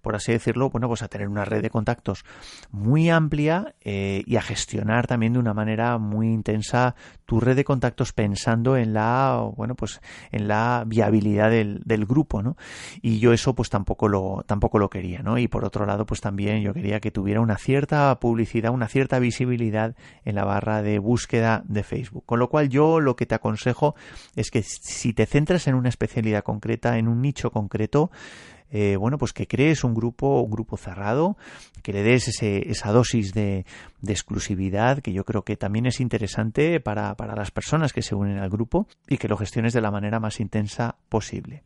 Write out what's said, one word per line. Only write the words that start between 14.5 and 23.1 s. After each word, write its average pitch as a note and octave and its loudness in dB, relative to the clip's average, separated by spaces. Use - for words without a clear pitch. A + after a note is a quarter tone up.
lo G2+ 4
quería, F2+ -8
¿no? A#2+ 0
Y A#2+ 2
por G#2+ -2
otro G#2 -2
lado, G2+ -2
pues - -6
también G2+ -2
yo G2+ -2
quería G#2 -2
que A2 -4
tuviera G2+ 0
una A2 2
cierta C#3 2
publicidad, A2+ 0
una A#2+ -2
cierta C3+ 0
visibilidad A#2 0
en G#2 -2
la G2 0
barra G#2 0
de G#2 0
búsqueda A2+ 0
de G#2 -2
Facebook. - -8
Con A#2 0
lo A#2+ 2
cual D3+ 2
yo D#3 4
lo C3+ 2